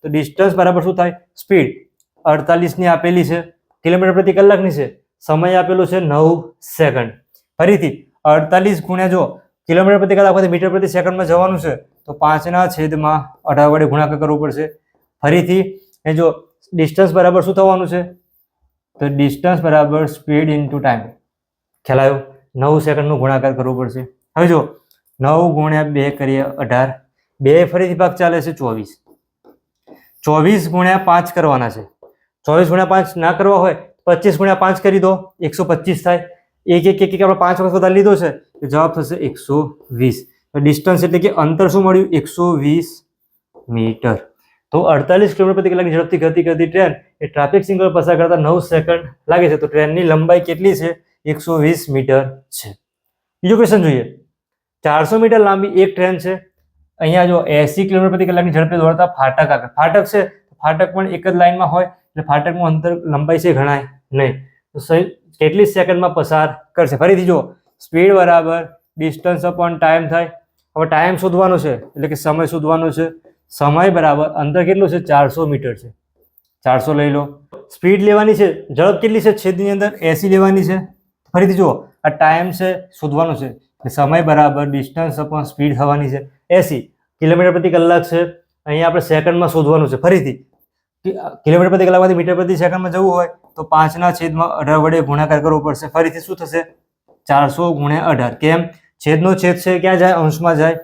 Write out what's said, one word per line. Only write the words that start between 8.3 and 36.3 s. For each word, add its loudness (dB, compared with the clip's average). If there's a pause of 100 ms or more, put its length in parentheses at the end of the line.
ગુણ્યા -2
જો 0 (460)
કિલોમીટર 4
પ્રતિ 0
કલાક 2
મીટર -2
પ્રતિ -2
સેકન્ડમાં -2
જવાનું 0
છે -6 (280)
તો -16
પાંચના 0 (100)
છેદમાં -2 (260)
અઢાર 4
વડે 2
ગુણાકાર -2
કરવો -2
પડશે. -6 (560)
ફરીથી 2 (420)
એ -2
જો 2 (460)
ડિસ્ટન્સ 0
બરાબર 4
શું -4
થવાનું 2
છે? -4 (1000)
તો -2 (100)
distance 0
બરાબર 2 (140)
speed -2
into -4
time. -2 (840)
ખ્યાલ 0
આવ્યો? 2 (420)
નવ 2
સેકન્ડનો -2
ગુણાકાર 0
કરવો -4
પડશે. -8 (340)
હવે 2
જો 4 (640)
નવ 2 (120)
ગુણ્યા -2
બે 0
કરીએ -2 (200)
અઢાર, 0 (520)
બે 4 (180)
ફરીથી -2
ભાગ -2
ચાલે 0
છે -8
ચોવીસ. -8 (1300)
ચોવીસ 2
ગુણ્યા 2
પાંચ 0
કરવાના 0
છે. -16 (600)
ચોવીસ 4
ગુણ્યા 0
પાંચ -2
ના 0
કરવા 2
હોય 0 (300)
પચીસ 2
ગુણ્યા 2
પાંચ -2
કરી 2
દો, 2 (240)
એકસો -4
પચીસ -2
થાય. 0 (420)